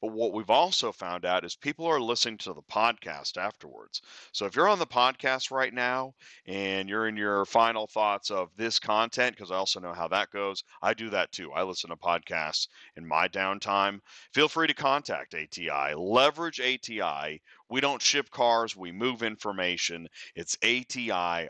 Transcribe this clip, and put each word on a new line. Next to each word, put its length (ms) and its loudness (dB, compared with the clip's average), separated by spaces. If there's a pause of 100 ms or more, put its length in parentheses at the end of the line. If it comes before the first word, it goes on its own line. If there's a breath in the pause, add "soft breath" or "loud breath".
but 100 -4
what 220 0
we've 160 -2
also 420 4
found 320 -6
out 220 2
is 100 -10
people 300 -6
are 160 2
listening 380 0
to 140 -8
the 100 -14
podcast 480 0 (260)
afterwards. 640 -8 (300 loud breath)
So 140 -2
if 100 -4
you're 140 6
on 100 4
the 80 0
podcast 640 2
right 220 0
now 400 0 (320 loud breath)
and 420 -2
you're 220 0
in 80 -6
your 280 2
final 420 4
thoughts 440 0
of 240 -2
this 240 0
content, 560 2
'cause 160 -12
I 60 0
also 240 -2
know 120 -8
how 140 -4
that 240 2
goes, 320 -4 (180 loud breath)
I 120 2
do 160 -6
that 240 0
too. 180 -10
I 120 0
listen 260 -4
to 80 -6
podcasts 680 -2 (280 loud breath)
in 100 -14
my 220 2
downtime. 720 0 (340 loud breath)
Feel 140 4
free 200 0
to 60 0
contact 600 -2
A 120 -6
T 240 -8
I. 240 0
Leverage 680 2
A 160 0
T 240 -8
I. 400 -4 (280 soft breath)
We 120 0
don't 200 0
ship 300 2
cars. 460 2
We 160 -10
move 300 -2
information. 840 -2 (280 loud breath)
It's 260 -6
A 240 2
T 260 -6
I 380 -2